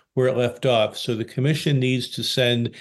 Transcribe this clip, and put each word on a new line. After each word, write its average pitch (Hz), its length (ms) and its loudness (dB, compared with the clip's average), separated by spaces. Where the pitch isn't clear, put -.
where 127 120 2
it 120 80 2
left 120 300 -2
off. 110 320 2
So 120 180 -4
the 110 80 -4
commission 143 560 0
needs 127 300 0
to 113 140 -6
send 120 580 0